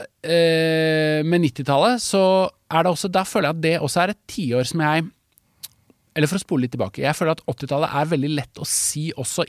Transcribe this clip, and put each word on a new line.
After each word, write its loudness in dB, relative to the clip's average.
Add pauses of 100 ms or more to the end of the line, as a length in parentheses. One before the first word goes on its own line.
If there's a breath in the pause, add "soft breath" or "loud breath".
(240)
eh, 2
med 2
nittitallet 2
så 2 (220)
er 2
det 2
også, -4
der 2
føler 0
jeg -4
at -8
det 2
også 0
er 0
et -10
tiår -2
som -4
jeg, 2 (1120)
eller 2
for -2
å -12
spole -2
litt -4
tilbake, -4
jeg 0
føler -2
at -20
åttitallet -4
er 0
veldig 0
lett -6
å -10
si -4
også -4